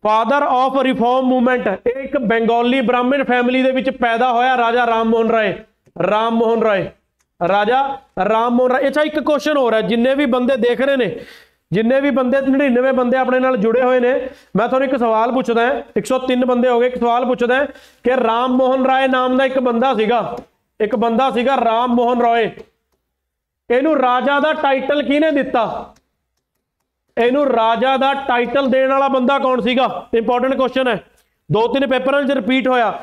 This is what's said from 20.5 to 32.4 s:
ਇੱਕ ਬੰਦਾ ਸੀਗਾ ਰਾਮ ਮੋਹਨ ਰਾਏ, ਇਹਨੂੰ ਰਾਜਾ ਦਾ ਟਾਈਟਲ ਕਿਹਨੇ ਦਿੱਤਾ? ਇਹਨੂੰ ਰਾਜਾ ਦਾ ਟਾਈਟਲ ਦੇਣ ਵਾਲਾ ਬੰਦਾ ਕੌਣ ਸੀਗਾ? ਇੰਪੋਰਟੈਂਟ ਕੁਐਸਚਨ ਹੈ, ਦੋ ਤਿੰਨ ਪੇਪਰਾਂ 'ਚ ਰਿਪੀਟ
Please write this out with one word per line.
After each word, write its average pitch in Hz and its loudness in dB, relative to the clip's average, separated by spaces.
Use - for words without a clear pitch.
ਇੱਕ 214 -2
ਬੰਦਾ 233 0
ਸੀਗਾ 247 0
ਰਾਮ 240 0
ਮੋਹਨ 240 2
ਰਾਏ, 233 2
ਇਹਨੂੰ 277 2
ਰਾਜਾ 254 0
ਦਾ 302 0
ਟਾਈਟਲ 277 -2
ਕਿਹਨੇ 294 0
ਦਿੱਤਾ? 254 -4
ਇਹਨੂੰ 247 2
ਰਾਜਾ 233 0
ਦਾ 269 0
ਟਾਈਟਲ 247 0
ਦੇਣ 262 2
ਵਾਲਾ 269 0
ਬੰਦਾ 262 0
ਕੌਣ 254 0
ਸੀਗਾ? 240 -2
ਇੰਪੋਰਟੈਂਟ 247 0
ਕੁਐਸਚਨ 254 -2
ਹੈ, 214 -2
ਦੋ 208 2
ਤਿੰਨ 269 0
ਪੇਪਰਾਂ 262 0
'ਚ 277 -2
ਰਿਪੀਟ 262 0